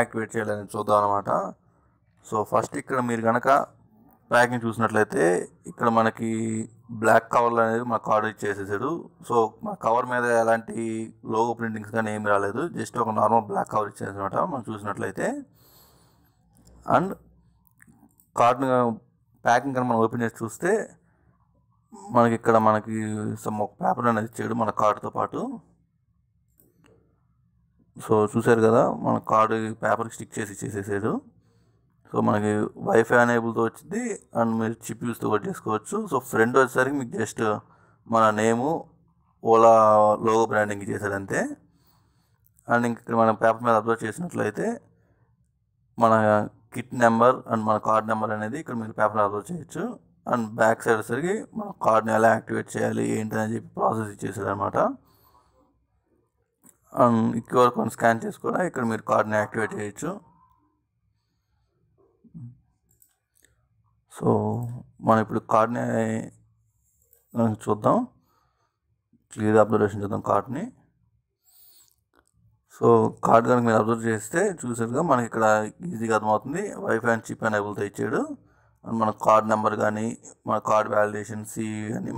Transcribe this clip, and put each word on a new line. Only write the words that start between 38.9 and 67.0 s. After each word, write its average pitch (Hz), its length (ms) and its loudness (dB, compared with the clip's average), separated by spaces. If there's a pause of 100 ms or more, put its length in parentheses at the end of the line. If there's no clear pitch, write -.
ఓలా 113 200 10 (540)
లోగో 113 260 4
బ్రాండింగ్ 104 380 -2
చేశాడు 104 300 -4
అంతే. 113 200 -4 (1300)
And 120 160 2
ఇంక 117 160 -4
ఇక్కడ 120 180 -4
మన 113 120 4 (100)
పేపర్ 113 240 2
మీద 117 120 4
అబ్జర్వ్ 113 260 -2
చేసినట్లయితే 117 600 -6 (1400)
మన 113 80 6 (640)
కిట్ - 180 -10 (100)
నెంబర్ 117 320 6 (160)
and 110 180 0
మన 107 80 2 (100)
కార్డు 110 240 0
నెంబర్ 110 240 -2
అనేది 107 260 -6
ఇక్కడ 123 200 -10
మీరు 110 180 -10
పేపర్ 107 180 0
మీద 104 120 2
అబ్జర్వ్ 104 220 -6
చేయొచ్చు. 170 320 -10 (480)
And 117 140 -2 (140)
బ్యాక్ 110 240 4
సైడ్ 113 160 2
వచ్చేసరికి 143 340 -4 (240)
మన 208 100 -8 (160)
కార్డుని 156 320 2
ఎలా 110 200 6
యాక్టివేట్ 110 360 -6
చేయాలి 113 320 -2 (140)
ఏంటి 110 240 -6
అని 110 140 -6
చెప్పి 110 200 -12
ప్రాసెస్ 110 380 -2
ఇచ్చేసాడు 104 380 -8
అనమాట. 101 260 -4 (2250)
And 120 160 6 (200)
ఈ - 20 -4 (100)
క్యూఆర్ 123 260 4
కోడ్ 113 180 -4
స్కాన్ 117 300 2
చేసి 202 220 -8
కూడా - 120 -2 (100)
ఇక్కడ 135 220 -6
మీరు 110 200 -4
కార్డుని 107 320 2
యాక్టివేట్ 104 360 -4
చేయొచ్చు. 104 320 -8 (4000)
So, - 100 -2 (800)
మనం 110 180 4
ఇప్పుడు 113 160 -4 (120)
కార్డుని 117 320 2 (1500)